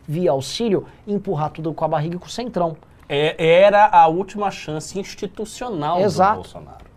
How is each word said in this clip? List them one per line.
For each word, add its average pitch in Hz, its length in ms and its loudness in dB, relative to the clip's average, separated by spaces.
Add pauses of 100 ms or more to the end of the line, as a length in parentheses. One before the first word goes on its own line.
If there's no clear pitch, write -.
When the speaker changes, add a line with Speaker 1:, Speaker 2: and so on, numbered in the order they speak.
Speaker 1:
via 165 260 -2
auxílio, 156 540 -2 (220)
empurrar 190 440 -4
tudo 160 220 -8
com 156 120 -6
a - 20 0
barriga 160 300 -4
e - 20 -10
com - 60 -20
o - 40 -20
centrão. 175 460 -6 (320)
Speaker 2:
É, 160 540 2
era 208 260 6
a 170 200 8
última 190 440 -4
chance 156 480 -10
institucional 190 1000 -6
Speaker 1:
Exato. 190 320 2
Speaker 2:
do - 80 -2
Bolsonaro. - 440 -20 (120)